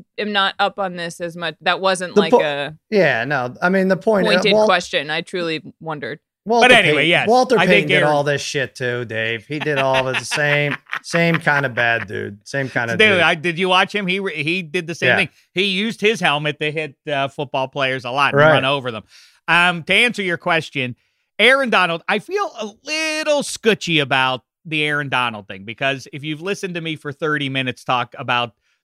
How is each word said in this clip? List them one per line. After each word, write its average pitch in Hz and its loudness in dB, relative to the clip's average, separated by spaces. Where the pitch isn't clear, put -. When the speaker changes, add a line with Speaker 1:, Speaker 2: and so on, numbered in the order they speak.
Speaker 1:
am 208 -4
not 196 0
up 202 0
on 185 -4
this 170 -8
as 170 -8
much. 165 -6
That 180 0
wasn't 185 -2
Speaker 2:
The 208 8
Speaker 1:
like 165 2
Speaker 2:
po-, 240 8
Speaker 1:
a 147 -2
Speaker 2:
yeah, 143 4
no. 127 -2
I 175 2
mean, 190 2
the 190 2
point, 196 2
Speaker 1:
pointed 196 2
Speaker 2:
uh, 208 6
Wal-, 214 6
Speaker 1:
question. 175 0
I 156 -2
truly 170 -6
wondered. 156 -10
Speaker 2:
Walter 240 4
Speaker 3:
But 247 8
anyway, 165 4
Speaker 2:
Payton, 151 2
Speaker 3:
yes, 156 2
Speaker 2:
Walter 247 4
Speaker 3:
I 185 4
Speaker 2:
Payton 180 4
Speaker 3:
think 175 2
Speaker 2:
did 185 2
Speaker 3:
Aaron 151 4
Speaker 2:
all 147 2
this 143 0
shit - -6
too, 123 -4
Dave. 110 -4
He 151 -6
did 147 -2
all 131 2
the 131 -2
Speaker 3:
<laughs> 135 -2
Speaker 2:
same, 147 0
same 170 0
kind 143 0
of 123 -6
bad 117 0
dude, 104 -10
same 139 -4
kind 120 -2
of 117 0
Speaker 3:
Dude, 214 4
Speaker 2:
dude. 180 2
Speaker 3:
I, 165 4
did 165 -4
you 185 0
watch 185 2
him? 202 -4
He 185 -2
re-, 156 -6
he 175 -2
did 160 -6
the 156 -8
same 135 -2
Speaker 2:
Yeah. 120 4
Speaker 3:
thing. 170 0
He 180 0
used 202 -2
his 208 0
helmet 151 0
to 151 -2
hit, 151 -6
uh, 139 0
football 135 -4
players 131 -2
a 123 -6
lot 135 2
and 139 4
Speaker 2:
Right. 156 8
Speaker 3:
run 135 4
over 131 -2
them. 107 -8
Um, 175 2
to 185 -4
answer 220 0
your 175 -4
question, 143 -2
Aaron 262 4
Donald, 180 0
I 208 -2
feel 403 -4
a 214 -8
little 311 -2
scutchy 185 0
about 131 0
the 156 -4
Aaron 147 -4
Donald 120 -4
thing, 98 -16
because 135 -6
if 143 -14
you've 151 -8
listened 190 -8
to 170 -8
me 160 -8
for 147 -12
thirty 147 -2
minutes 131 -4
talk 123 -2
about 120 -4